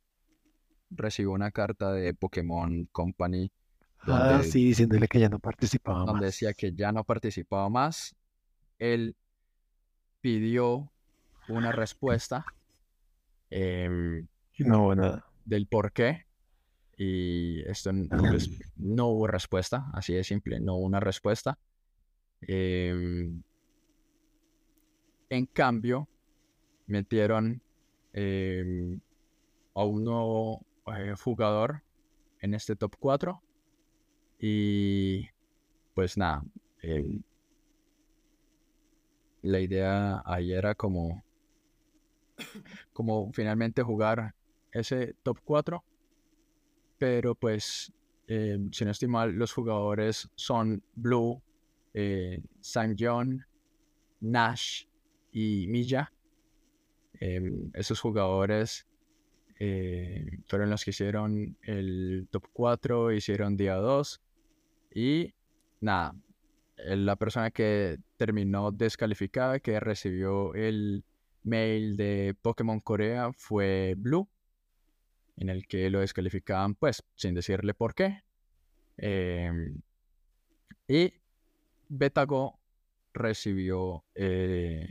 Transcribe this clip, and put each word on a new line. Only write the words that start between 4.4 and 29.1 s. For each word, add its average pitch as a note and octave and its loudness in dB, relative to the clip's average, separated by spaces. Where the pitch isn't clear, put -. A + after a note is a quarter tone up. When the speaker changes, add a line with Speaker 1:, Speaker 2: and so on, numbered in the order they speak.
Speaker 2:
sí, B2+ 6
diciéndole A2+ 6
que B2 6
ya A2+ 8
no G#2 0
participaba - -2
Speaker 1:
donde G2 2
Speaker 2:
más. G#2 2
Speaker 1:
decía G2+ -2
que F#2+ -2
ya G2+ 0
no A2 -2
participaba G2 -2
más. C3 -2
Él A#2 0
pidió A#2+ 2
una A#2 0
respuesta, A#2+ -2
em, F2+ -2
Speaker 2:
Y D3 -2
no G#2+ 6
hubo G2 6
nada. F#2+ 2
Speaker 1:
del G#2 0
por G#2 0
qué. C3 0
Y F2 -2
esto G2+ -4
n-, F#2+ 0
pues, E2+ 4
no A#2 0
hubo A2 4
respuesta, F#2+ -2
así F2 -4
de F#2 0
simple, G2+ -2
no F#2+ 0
hubo F#2 0
una G2 2
respuesta. G#2 0
Em, F2+ -2
en B2+ 0
cambio, B2 0
metieron, A2 2
em, F#2 -2